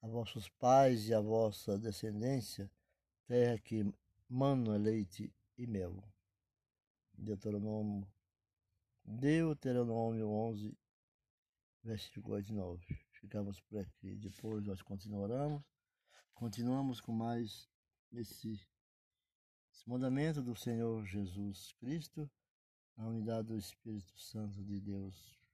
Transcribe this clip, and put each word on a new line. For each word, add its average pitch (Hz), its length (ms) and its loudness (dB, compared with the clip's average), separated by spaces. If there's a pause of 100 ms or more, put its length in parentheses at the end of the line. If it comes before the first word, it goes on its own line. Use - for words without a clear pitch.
a 113 60 -10
vossos 113 420 -4
pais 123 600 8
e 117 40 6
à 107 80 6
vossa 107 560 4
descendência, 110 880 -2 (580)
terra 120 320 6
que 107 280 0 (420)
mana 127 480 4
leite 107 580 0 (240)
e 123 80 -8
mel. 95 380 -4 (1080)
Deuteronômio, 104 920 -2 (1000)
Deuteronômio 120 1200 2
onze, 107 480 -2 (1040)
versículo 104 540 -6
oito 101 160 -4
e - 20 -4
nove. 90 320 -4 (280)
Ficamos 101 480 -6
por - 180 -6
aqui. 98 380 -10
Depois 107 480 -6
nós 95 160 -4
continuaremos, 104 800 -4 (680)
continuamos 120 680 0
com - 140 -6
mais 117 560 -2 (420)
esse, 110 480 -8 (1120)
esse - 180 -18
mandamento 131 540 2
do 123 100 -2
Senhor 113 520 0
Jesus 98 720 -4
Cristo, 147 500 -6 (680)
a 113 100 -4
unidade 113 400 0
do 113 100 -4
Espírito - 640 -8
Santo 104 420 -8
de 98 200 -4
Deus. 98 600 -8 (120)